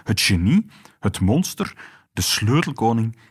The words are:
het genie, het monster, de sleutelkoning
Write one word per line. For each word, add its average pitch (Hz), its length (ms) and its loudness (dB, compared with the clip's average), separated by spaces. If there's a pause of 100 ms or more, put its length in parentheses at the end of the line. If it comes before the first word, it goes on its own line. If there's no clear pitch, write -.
het 110 180 -2
genie, 107 440 2 (340)
het - 200 -4
monster, 135 540 -2 (400)
de 92 80 -4
sleutelkoning 117 960 0 (140)